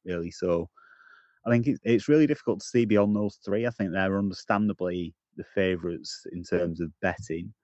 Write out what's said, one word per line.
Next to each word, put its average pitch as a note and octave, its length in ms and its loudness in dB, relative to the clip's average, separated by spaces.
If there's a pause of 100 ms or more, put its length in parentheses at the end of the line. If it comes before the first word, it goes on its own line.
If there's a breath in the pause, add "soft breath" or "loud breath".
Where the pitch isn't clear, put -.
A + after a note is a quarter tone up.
really. F2 260 -4
So F2 380 -2 (760 soft breath)
I A#2 40 0
think A#2+ 160 4
it, C#3 160 0
it's A#2 260 2
really D3+ 200 6
difficult A#2 320 -2
to - 60 -14
see A#2+ 180 2
beyond G#2 320 4
those G#2 280 -2
three. G#2+ 220 -2
I A#2+ 40 0
think G2 200 -4
they're F#2+ 280 0
understandably F#2 960 -2 (220)
the - 80 -12 (100)
favourites F2+ 800 -4
in F2 120 -10
terms E2+ 360 -2
of D#2 200 -4
betting. F2 520 -6 (120)